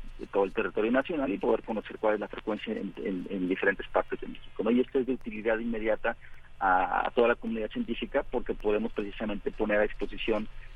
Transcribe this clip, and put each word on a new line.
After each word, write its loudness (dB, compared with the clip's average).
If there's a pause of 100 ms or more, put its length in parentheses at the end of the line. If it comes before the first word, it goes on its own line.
(320)
todo 4
el -2
territorio 0
nacional 2
y -2
poder 2
conocer -6
cuál 4
es 2
la -4
frecuencia -4
en, -6
en, -4
en 0
diferentes 2
partes 2
de -8
México, -6
¿no? 2
Y 6
esto 2
es 0
de 2
utilidad -2
inmediata 0 (440)
a, 4
a -4
toda 6
la 4
comunidad -4
científica -2
porque -2
podemos 0
precisamente -4
poner 2
a 6
disposición -2 (280)